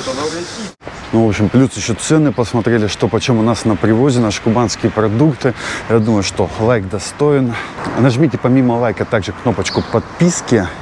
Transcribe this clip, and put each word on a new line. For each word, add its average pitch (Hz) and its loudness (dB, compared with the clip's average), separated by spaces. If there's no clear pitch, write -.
Ну, 113 4
в 110 2
общем, 98 0
плюс 127 2
еще 104 -4
цены 151 2
посмотрели, 113 0
что - -2
почем 113 0
у - 2
нас 113 0
на 107 2
привозе, 120 2
наши 107 0
кубанские 113 0
продукты. 117 2
Я 113 4
думаю, 107 2
что 90 -2
лайк 110 2
достоин. 131 0
Нажмите 123 2
помимо 127 2
лайка 113 -2
также 104 2
кнопочку 104 -2
подписки 110 0